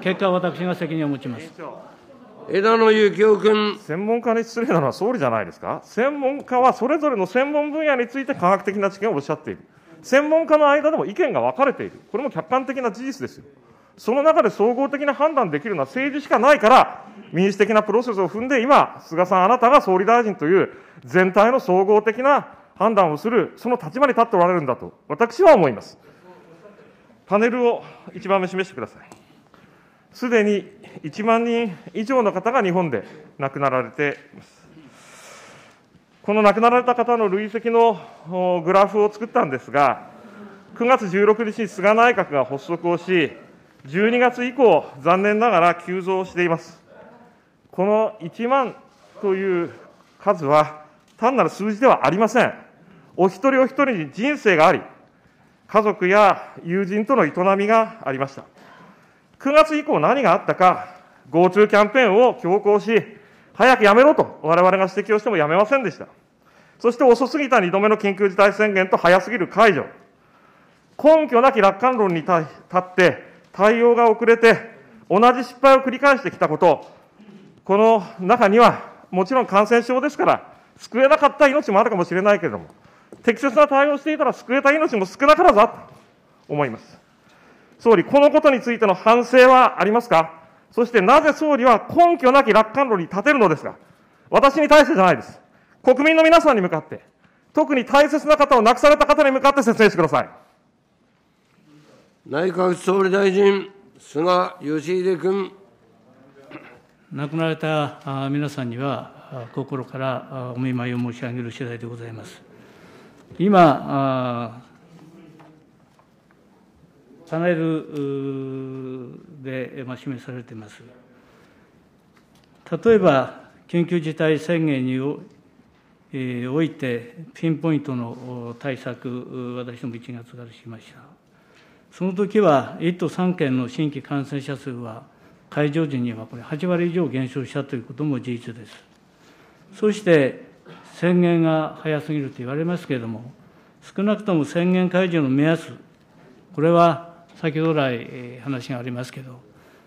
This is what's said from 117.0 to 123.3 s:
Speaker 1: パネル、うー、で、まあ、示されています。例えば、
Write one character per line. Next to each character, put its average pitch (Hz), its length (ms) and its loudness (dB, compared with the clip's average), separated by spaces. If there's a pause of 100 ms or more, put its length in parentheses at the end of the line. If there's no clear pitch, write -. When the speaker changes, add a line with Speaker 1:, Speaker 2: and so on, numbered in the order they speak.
Speaker 1:
パ 160 80 -6
ネ 175 160 -2
ル、 160 320 -6
う 135 1300 -12 (240)
ー、 - 20 -20 (320)
で、 135 100 -14
ま 127 80 -12
あ、 - 20 -18
示 127 260 -14
さ 131 100 -18
れ 123 100 -14
て 117 120 -20
い - 20 -18
ま 104 120 -20
す。 - 140 -20 (2000)
例 226 100 4
え 214 40 4
ば、 143 420 0 (280)